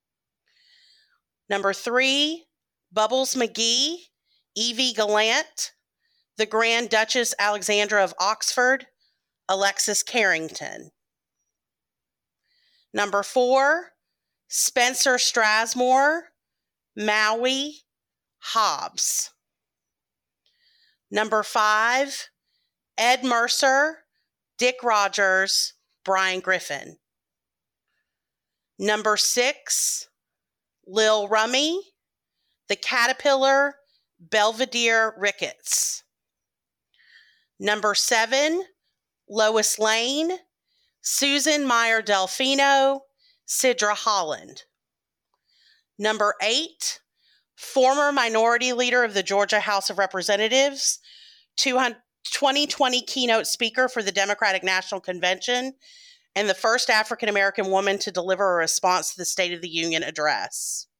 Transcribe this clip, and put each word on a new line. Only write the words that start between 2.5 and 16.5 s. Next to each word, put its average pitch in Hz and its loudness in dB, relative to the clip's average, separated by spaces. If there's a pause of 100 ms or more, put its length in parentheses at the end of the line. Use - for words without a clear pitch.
Bubbles 226 0
McGee, 247 -2 (580)
Evie 233 -4
Gallant, 220 0 (640)
the 214 0
Grand 226 0
Duchess 226 0
Alexandra 208 0
of 170 -4
Oxford, 254 0 (600)
Alexis 196 0
Carrington. 170 -4 (2000)
Number 202 0
four, 269 2 (560)
Spencer 254 0
Strasmore, 247 2 (720)